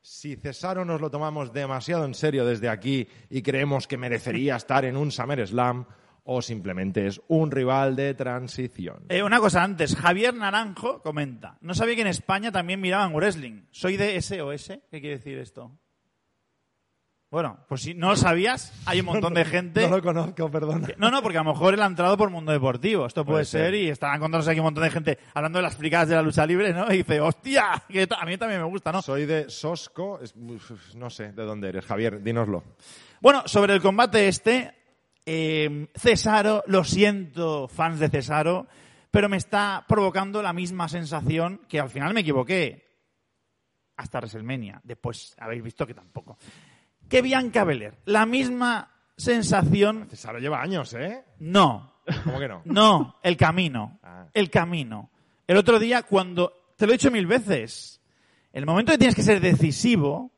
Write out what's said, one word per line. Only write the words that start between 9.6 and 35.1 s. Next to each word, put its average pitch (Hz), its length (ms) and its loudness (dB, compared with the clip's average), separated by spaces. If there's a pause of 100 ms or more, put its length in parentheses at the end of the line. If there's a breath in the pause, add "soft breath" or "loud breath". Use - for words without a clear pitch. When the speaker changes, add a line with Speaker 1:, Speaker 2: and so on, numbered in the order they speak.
Speaker 2:
antes, 165 320 0
Javier 202 360 2
Naranjo 214 680 -4
comenta, 143 580 -8
"No 175 140 -8
sabía 226 220 0
que 226 60 -2
en 208 40 0
España 196 460 -4
también 185 280 -4
miraban 185 340 0
wrestling. 151 580 -2
Soy 190 240 -4
de 202 180 -2
S 180 260 -6
O 143 120 -6
S". 190 280 -14 (120)
¿Qué 156 80 -14
quiere 143 160 -10
decir 135 220 -14
esto? 120 340 -18 (1600)
Bueno, 151 240 -6 (100)
pues 131 140 -8
si 170 120 -10
no 175 160 0
lo 208 60 4
sabías, 190 560 2 (140)
hay 180 140 0
un 185 60 -4
Speaker 1:
<laughs> 175 140 -4
Speaker 2:
montón 170 140 -2
de 170 80 4
Speaker 1:
No, 156 80 0
Speaker 2:
gente 175 380 0
Speaker 1:
no 180 80 4
lo 190 80 2
conozco, 165 480 -2
perdón. 156 320 -2
Speaker 2:
que, - 140 -8
no, 220 120 2
no, 269 100 2
porque 190 180 -2
a 156 40 0
lo 156 100 0
mejor 170 220 4
él 208 80 0
ha 202 40 2
entrado 180 300 2
por 202 140 2
Mundo 160 220 -4
Deportivo. 135 540 0
Esto 147 180 -4
puede 147 140 -2
Speaker 1:
Puede 147 80 0
ser. 156 200 -2
Speaker 2:
ser, 190 80 0
y 202 140 0
está 143 260 -2
encontrándose 160 380 0
aquí 160 80 2
un 160 60 2
montón 156 180 0
de 156 80 2
gente 156 260 -2 (160 soft breath)
hablando 160 240 -2
de 180 60 0
las 156 120 -4
fricadas 156 320 2
de 165 60 2
la 160 80 6
lucha 156 240 2
libre, 180 260 2
¿no? 180 200 -2
Y 190 60 4
dice, 165 220 0
"Hostia, 208 680 0
que 190 180 0
ta-, 226 140 -4
a 180 40 -4
mí 175 140 -6
también 214 220 -4
me 160 80 -4
gusta", 175 240 -6
¿no? 185 100 -2
Speaker 1:
Soy 143 240 -2
de 151 240 -2
Sosco, 170 720 -8
es, 117 140 -18
uf, 117 580 -18
no 120 160 -12
sé 104 220 -14
de 110 100 -10
dónde 104 280 -6
eres, 92 140 -6
Javier, 104 380 -2
dínoslo. 107 400 -2 (580 loud breath)
Speaker 2:
Bueno, 277 260 6
sobre 202 280 4
el 190 80 2
combate 202 460 4
este, 233 440 0 (540)